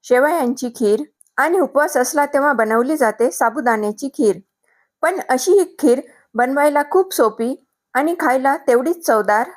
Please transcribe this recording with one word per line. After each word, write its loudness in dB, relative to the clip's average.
शेवयांची 0
खीर 0
आणि 0
उपवास 0
असला 0
तेव्हा 0
बनवली 0
जाते 0
साबुदाण्याची -2
खीर. 0
पण -2
अशी 0
ही 4
खीर 2
बनवायला 2
खूप 0
सोपी 0
आणि 0
खायला 0
तेवढीच 0
चवदार. 2